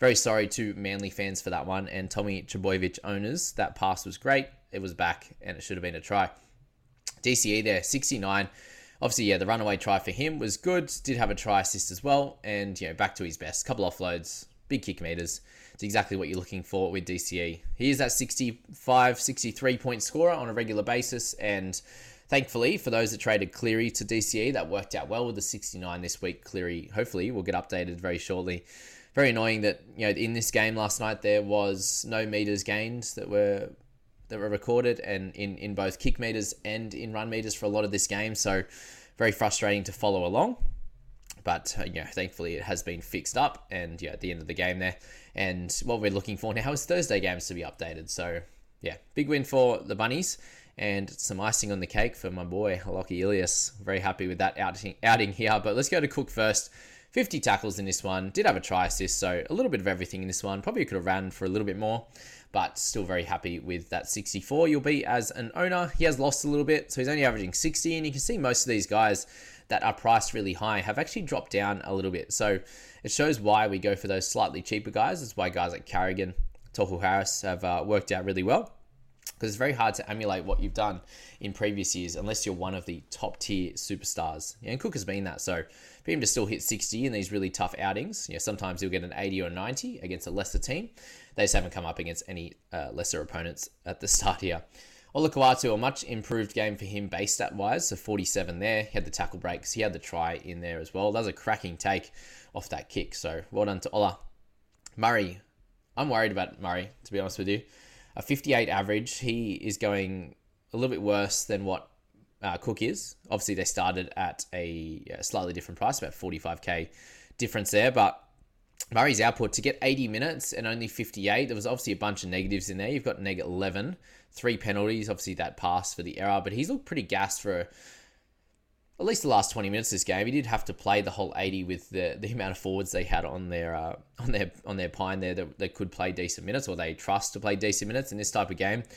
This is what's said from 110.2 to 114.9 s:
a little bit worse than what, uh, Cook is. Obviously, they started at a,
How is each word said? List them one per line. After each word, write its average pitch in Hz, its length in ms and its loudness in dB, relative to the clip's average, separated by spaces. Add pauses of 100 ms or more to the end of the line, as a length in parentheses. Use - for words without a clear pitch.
a 113 60 -6
little 127 100 0
bit 101 140 -4
worse 101 420 2
than 101 220 -2
what, 92 240 -4 (500)
uh, 92 160 -2
Cook - 240 -4
is. 151 360 -2 (140)
Obviously, - 240 0
they 90 100 0
started 92 520 0
at 90 380 -4
a, 82 560 -6